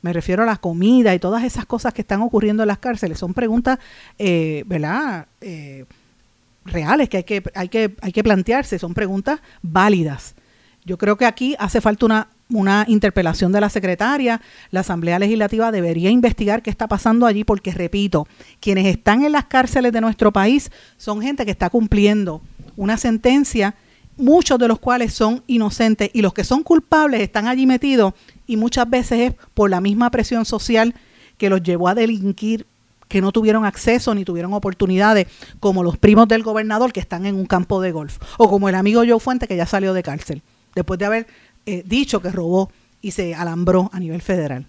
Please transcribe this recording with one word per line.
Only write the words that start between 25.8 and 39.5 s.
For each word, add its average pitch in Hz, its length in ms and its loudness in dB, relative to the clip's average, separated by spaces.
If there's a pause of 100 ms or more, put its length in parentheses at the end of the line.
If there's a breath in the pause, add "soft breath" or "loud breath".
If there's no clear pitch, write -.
y 226 80 0
los 202 120 2
que 202 100 -4
son 269 200 0
culpables 302 580 2
están 208 260 -2
allí 262 200 2
metidos, 254 460 4 (340 soft breath)
y 233 80 -4
muchas 233 340 0
veces 247 300 0
es 247 140 0 (200 soft breath)
por 202 160 4
la 180 120 0
misma 208 280 2
presión 233 360 -2
social 226 500 0 (420 soft breath)
que 202 120 0
los 190 120 2
llevó 175 280 0
a 196 60 0
delinquir, 220 680 -2 (440)
que 190 120 0
no 196 100 0
tuvieron 220 340 2
acceso 226 500 0
ni 196 100 -4
tuvieron 175 280 -6
oportunidades, 196 760 2 (320 loud breath)
como 190 240 0
los 170 140 -2
primos 214 320 6
del 226 140 2
gobernador 220 500 -2
que 190 60 -8
están 175 260 -8
en 202 100 -2
un 190 100 -2
campo 185 360 0
de 185 100 -2
golf, 151 260 -10 (200 loud breath)
o 226 120 6
como 196 200 2
el 185 60 0
amigo 208 300 2
Joe 233 140 4
Fuente 254 280 -4
que 185 100 -4